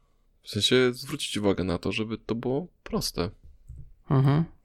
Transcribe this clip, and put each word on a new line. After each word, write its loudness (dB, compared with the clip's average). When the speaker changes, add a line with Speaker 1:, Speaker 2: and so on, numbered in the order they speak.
Speaker 1:
W -16
sensie 4
zwrócić -8
uwagę 2
na 0
to, -2
żeby -4
to -6
było -4
proste. -4
Speaker 2:
Mhm, 4